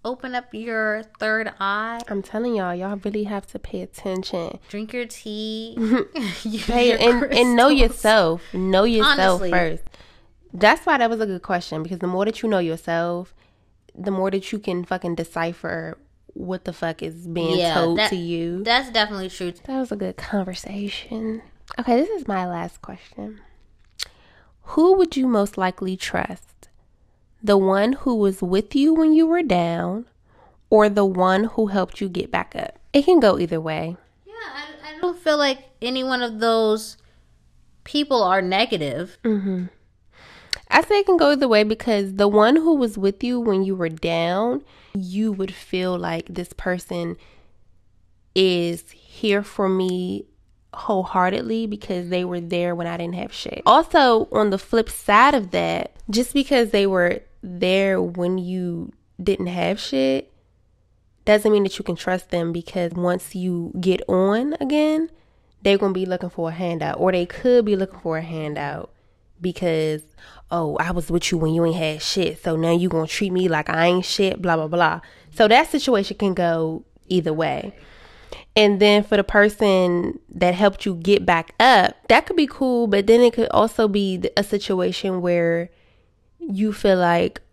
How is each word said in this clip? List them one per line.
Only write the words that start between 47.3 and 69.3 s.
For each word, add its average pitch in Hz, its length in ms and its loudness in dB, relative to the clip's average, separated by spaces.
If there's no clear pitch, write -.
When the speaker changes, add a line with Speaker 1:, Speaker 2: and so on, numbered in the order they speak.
Speaker 2:
is 175 580 0
here - 520 -4
for 196 260 -4
me 185 560 -4
wholeheartedly 202 920 -2
because 190 420 -8
they 180 160 -2
were 180 160 -6
there 175 340 -4
when 170 120 -8
I 170 100 -8
didn't 170 180 -6
have - 160 -8
shit. - 340 -12
Also, 262 680 6
on 214 180 2
the 196 80 -2
flip 226 320 -2
side 240 440 4
of 208 180 -2
that, 170 400 -2
just 233 240 -2
because 262 380 2
they 202 160 4
were 180 340 0
there 185 600 0
when 175 360 -2
you 180 540 -6
didn't 185 260 -2
have 175 320 -2
shit 269 520 -2
doesn't 214 280 4
mean 208 120 4
that 196 160 -4
you 202 40 -10
can 175 120 -4
trust 185 340 -4
them, 170 220 -2
because 170 420 -6
once 175 400 -2
you 180 460 -4
get 180 280 2
on 214 520 2
again, 302 500 0
they're 196 140 4
gonna 196 160 0
be 185 120 -2
looking 180 240 -4
for 165 200 -6
a 165 40 -8
handout, 165 460 -4
or 185 120 2
they 180 140 0
could 247 400 2
be 208 100 2
looking 190 240 -6
for 160 180 -4
a 160 40 -6
handout 151 720 -8